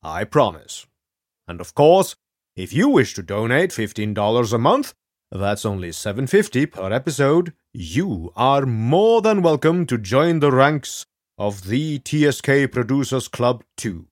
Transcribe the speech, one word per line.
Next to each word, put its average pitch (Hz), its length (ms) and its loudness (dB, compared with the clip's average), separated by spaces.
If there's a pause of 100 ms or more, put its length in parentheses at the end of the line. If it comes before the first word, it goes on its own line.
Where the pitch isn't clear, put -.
I 82 200 -6
promise. 107 600 -2 (600)
And 85 140 -10
of - 140 -14
course, 175 420 4 (400)
if - 160 -10
you 190 160 2
wish 165 260 2
to 101 80 -10
donate 113 500 -2
fifteen 107 420 -6
dollars 107 380 0
a 120 60 0
month, 214 360 0 (360)
that's 101 360 -4
only 92 260 -6
seven 107 340 -6
fifty 170 380 2
per 95 260 -8
episode, 143 640 0 (220)
you 90 600 -6
are 139 300 2
more 151 560 2
than 208 220 2
welcome 165 440 2
to 123 120 -2
join 139 400 2
the 143 140 4
ranks 139 520 2 (320)
of 101 280 -6
the 143 340 -2
T 151 280 0
S 139 140 0
K 139 260 2
Producers 127 640 -2
Club 123 340 -2 (140)
too. 87 360 -8